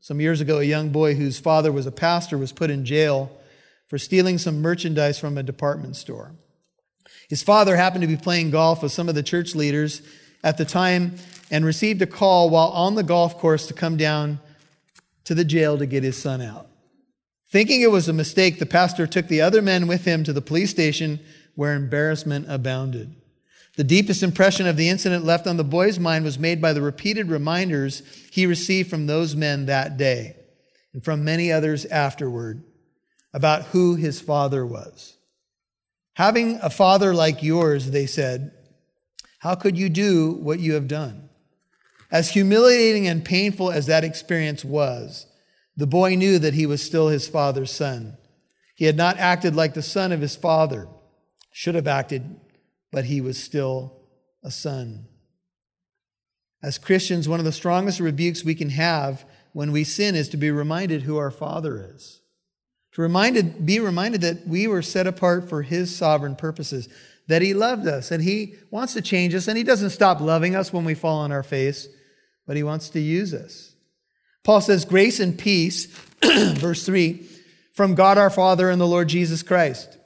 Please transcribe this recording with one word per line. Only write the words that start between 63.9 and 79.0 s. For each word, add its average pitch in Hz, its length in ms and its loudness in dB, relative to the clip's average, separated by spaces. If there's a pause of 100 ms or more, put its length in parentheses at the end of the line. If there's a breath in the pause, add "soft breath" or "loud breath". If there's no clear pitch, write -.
that 170 260 -4
we 180 220 0
were 190 140 0
set 185 260 -2
apart 180 400 0
for 151 140 -4
His 175 320 -4
sovereign 147 420 0
purposes, 156 520 -8 (380 soft breath)
that 165 160 2
He 196 100 2
loved 208 360 0
us, 139 240 -6
and 165 100 -2
He 202 320 -4 (160 loud breath)
wants 247 240 -6
to 220 80 -6
change 180 320 0
us, 185 140 -4
and 214 100 -2
He 233 60 -2
doesn't 208 260 2
stop 180 300 4
loving 165 340 0
us 190 180 -4
when 170 120 -4
we 160 100 -2
fall 156 240 -2
on 147 140 -4
our 139 100 -4
face, 139 460 -4 (580 soft breath)
but 143 100 -6
He 151 60 -4
wants 156 280 -6
to 160 100 -4
use 160 340 -2
us. - 380 -16 (720)
Paul 208 160 8
says, 190 240 2
"Grace 202 340 4
and 180 180 -2
peace," 180 500 0
<clears throat> - 360 -12
verse 175 640 2
three, 175 420 0 (460 loud breath)
"from 190 240 2
God 196 220 8
our 202 120 6
Father 185 400 4
and 180 100 2
the 175 60 4
Lord 175 220 2